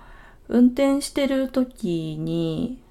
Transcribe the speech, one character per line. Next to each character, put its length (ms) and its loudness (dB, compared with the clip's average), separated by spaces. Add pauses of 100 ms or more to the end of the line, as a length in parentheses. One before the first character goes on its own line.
(500)
運 180 6
転 320 2
し 120 -6
て 140 0
る 220 0
時 720 -4
に、 720 -4